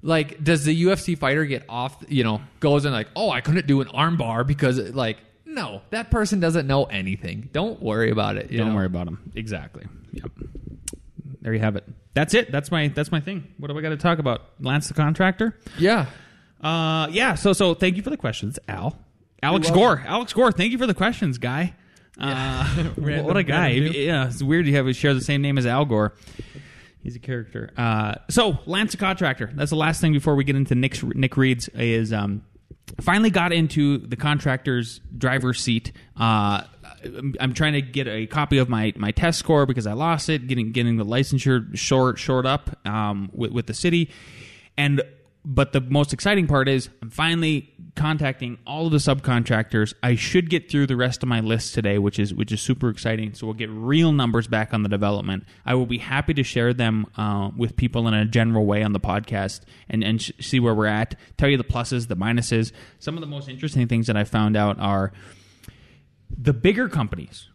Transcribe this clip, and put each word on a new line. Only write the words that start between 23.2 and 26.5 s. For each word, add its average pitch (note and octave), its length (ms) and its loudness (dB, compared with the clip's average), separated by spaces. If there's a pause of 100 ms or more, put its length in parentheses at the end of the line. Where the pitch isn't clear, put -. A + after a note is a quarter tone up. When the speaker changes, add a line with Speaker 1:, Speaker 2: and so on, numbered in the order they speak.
Speaker 2:
what F3 120 2
a F#3+ 60 2
guy. D#3 280 2
Speaker 1:
random D3 220 2
dude. - 20 -2
Speaker 2:
Yeah, C#3+ 320 0
it's A#2+ 160 -4
weird D#3 240 2
you C#3 80 4
have, C3 200 2
share C#3+ 180 2
the B2+ 80 0
same C#3+ 200 0
name C#3 160 0
as B2+ 80 2
Al B2+ 200 2
Gore. G#2+ 280 2 (920)